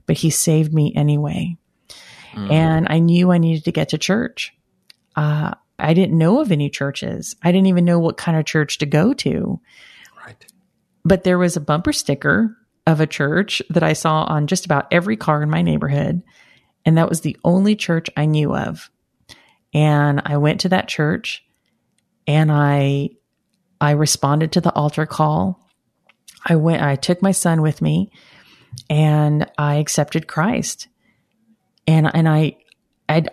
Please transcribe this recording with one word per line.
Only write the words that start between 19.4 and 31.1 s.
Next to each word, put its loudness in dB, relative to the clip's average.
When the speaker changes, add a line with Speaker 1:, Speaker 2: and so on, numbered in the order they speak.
Speaker 1:
And 2
I -2
went 0
to -2
that 0
church -4
and 2
I, 0
I 2
responded 0
to 0
the 0
altar -2
call. -2
I 2
went, 0
I 0
took -2
my 2
son 0
with -2
me -2
and 2
I 0
accepted -2
Christ. -4